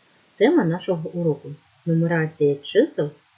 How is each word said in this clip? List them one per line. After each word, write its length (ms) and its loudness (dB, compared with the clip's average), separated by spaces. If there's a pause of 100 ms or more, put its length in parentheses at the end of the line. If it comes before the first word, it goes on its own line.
(380)
Тема 260 4
нашого 460 -4
уроку: 420 -4 (340)
нумерація 720 0
чисел 540 0 (280)